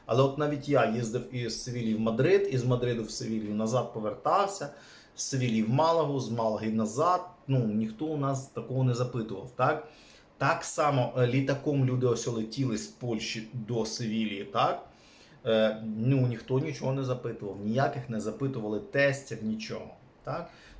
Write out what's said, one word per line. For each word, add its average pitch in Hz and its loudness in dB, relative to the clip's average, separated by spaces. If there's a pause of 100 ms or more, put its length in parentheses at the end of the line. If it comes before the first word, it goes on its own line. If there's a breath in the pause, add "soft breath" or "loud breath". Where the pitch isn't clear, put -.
Але 123 4
от 135 2
навіть 147 -2
я 120 6
їздив 117 -2
із 117 -4
Севілії 117 -2
в 110 0
Мадрид, 135 4
із 123 0
Мадриду 123 2
в 104 -8
Севілію 110 -4
назад 113 0
повертався, 151 0 (460 loud breath)
з - -8
Севілії 117 0
в 107 0
Малагу, 151 4
з 127 -4
Малаги 110 0
назад. 117 0 (160)
Ну, 135 2
ніхто 110 0
у 156 -2
нас 135 -2
такого 127 -2
не 123 4
запитував, 117 -4
так? 151 0 (500 loud breath)
Так 156 2
само, 139 2
е, 123 6
літаком 135 2
люди 127 2
ось 117 2
летіли 113 -2
з - -8
Польщі 110 -6
до 110 -2
Севілії, 107 -2
так? 143 0 (600 loud breath)
Е, 110 4 (140)
ну, 127 4
ніхто 120 -2
нічого 139 -2
не 139 -2
запитував, 113 -6
ніяких 127 0
не 110 -4
запитували 107 -4
тестів, 135 0
нічого, 107 -6 (300)
так? 165 -8 (300 loud breath)